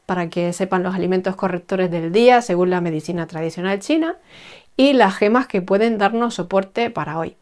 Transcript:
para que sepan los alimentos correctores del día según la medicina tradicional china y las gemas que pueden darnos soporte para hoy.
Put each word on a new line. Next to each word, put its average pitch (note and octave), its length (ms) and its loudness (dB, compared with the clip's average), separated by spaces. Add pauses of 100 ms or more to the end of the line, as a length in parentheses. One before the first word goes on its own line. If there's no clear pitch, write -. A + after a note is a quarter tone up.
para F3 240 -4
que F3 240 -2
sepan F#3 300 0
los F#3 120 -4
alimentos F#3 400 -2
correctores F#3 560 -2
del E3 200 -4
día A#3+ 300 6
según F3+ 280 0
la F3+ 120 0
medicina E3 460 -4
tradicional F3 520 -6
china D#4+ 380 -2 (600)
y C#4 160 4
las G3+ 220 4
gemas A#3 320 2
que F#3+ 140 -4
pueden G#3 360 0
darnos A3+ 380 0
soporte G3 540 -2
para D#3 300 -6
hoy. - 220 -8